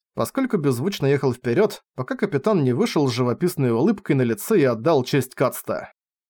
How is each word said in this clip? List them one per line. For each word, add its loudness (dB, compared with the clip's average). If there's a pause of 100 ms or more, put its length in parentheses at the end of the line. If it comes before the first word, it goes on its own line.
(140)
поскольку -2
беззвучно 0
ехал 2
вперед, 0 (120)
пока -6
капитан 0
не 2
вышел 0
с 0
живописной 0
улыбкой 0
на 2
лице 0
и 6
отдал 2
честь -2
Кацта. -4 (380)